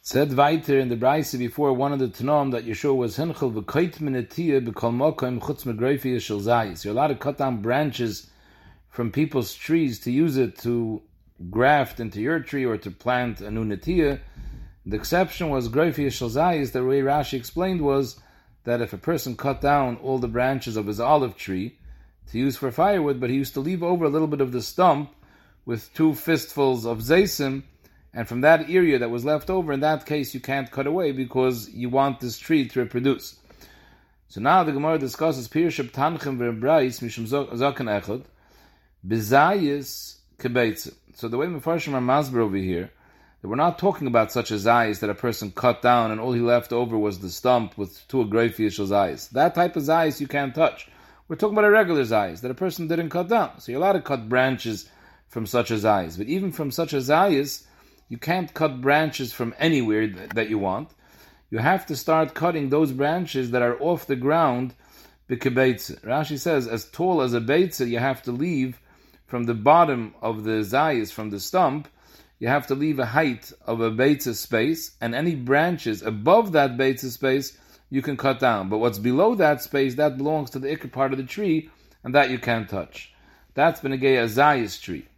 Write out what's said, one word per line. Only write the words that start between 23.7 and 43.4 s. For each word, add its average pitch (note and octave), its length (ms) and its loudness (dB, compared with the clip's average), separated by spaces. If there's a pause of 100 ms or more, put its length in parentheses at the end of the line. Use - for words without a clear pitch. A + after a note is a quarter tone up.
over F3 240 0
a D3 40 4
little D#3 180 2
bit D3 140 -2
of B2+ 100 0
the B2 100 -4
stump D3 500 2 (540)
with A#2 280 -6
two D#3 200 4
fistfuls C3 720 0
of A#2 140 -4
zaysim, C#3 640 2 (500)
and A#2 140 -8
from A#2+ 140 -4
that D#3 280 4
area E3 300 4
that A#2 100 -2
was A#2+ 140 -4
left D3+ 260 -2
over, F3+ 220 -2
in C3+ 80 -2
that D3+ 260 0
case D3 280 -4
you C3 60 -8
can't C3+ 320 -6
cut C#3 160 -4
away D#3+ 240 0
because B2+ 580 -2
you A#2+ 200 -8
want C3+ 300 2
this A#2+ 180 -8
tree C#3+ 300 0
to - 120 -2
reproduce. B2 580 -2 (880)
So - 140 -12
now E3+ 220 4
the D3+ 80 0
Gemara D3+ 280 0
discusses C3+ 480 -2
Pirush D3+ 440 -2
Tanchim C#3+ 460 -2
V'Brais A#2+ 640 0
Mishum A#2 260 -8
Zo-, C#3 200 -2
Zaken C3 400 -2
Echad, G#2 380 -4 (840)
Bezayis C#3+ 1080 2 (200)
Kebeitzim. A#2+ 560 -2 (220)
So A#2 120 -10
the A#2+ 100 -4
way D3+ 100 0
Mefarshim D#3+ 460 -4
are C3 80 -2
masber C3 380 2
over G2+ 180 2
here, F#2 340 -4 (500)